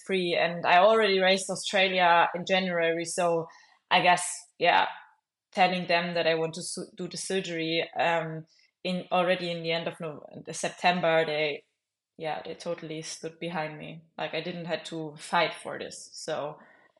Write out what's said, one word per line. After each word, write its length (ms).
free, 320
and 280
I 120
already 420
raced 280
Australia 840
in 120
January. 600
So 400
I 120
guess, 200
yeah, 280
telling 340
them 280
that 120
I 80
want 200
to 80
su-, 340
do 120
the 80
surgery, 720
um, 460
in, 260
already 400
in 120
the 100
end 160
of 120
No-, 220
September, 720
they, 380
yeah, 260
they 100
totally 460
stood 400
behind 380
me. 240
Like, 160
I 80
didn't 240
have 180
to 320
fight 380
for 240
this. 340
So 460